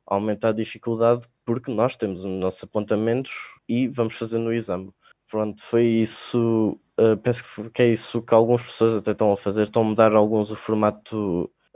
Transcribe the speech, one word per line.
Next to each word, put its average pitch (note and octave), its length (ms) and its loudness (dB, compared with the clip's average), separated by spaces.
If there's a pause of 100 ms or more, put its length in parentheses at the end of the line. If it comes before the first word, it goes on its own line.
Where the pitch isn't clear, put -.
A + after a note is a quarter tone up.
Aumenta G#2+ 420 -2
a A2 40 2
dificuldade A#2 760 -2 (180)
porque A#2+ 260 -4
nós A#2 260 0
temos F#2+ 280 -4
os F#2+ 60 -6
nossos F#2 340 -4
apontamentos A2 680 -2 (360)
e A#2+ 200 0
vamos A#2 260 -4
fazendo A2+ 340 -4
o A2+ 40 -2
exame. F#2+ 400 -6 (380)
Pronto, G#2+ 320 -6
foi A#2 220 2
isso. A2+ 920 0 (200)
Eh, A2+ 180 6
penso A#2+ 260 -2
que - 60 -20
f-, A2 220 -14
que - 120 0
é A#2+ 60 6
isso A2+ 340 -2
que A#2 120 2
alguns A#2 280 4
professores A2+ 340 0
até G#2 160 -2
estão G#2 200 2
a G2+ 40 2
fazer, G#2 280 -2
estão A2 180 2
a - 20 2
mudar G#2+ 300 4
alguns G#2+ 360 2
o G#2+ 60 -8
formato, G#2+ 920 -2 (260)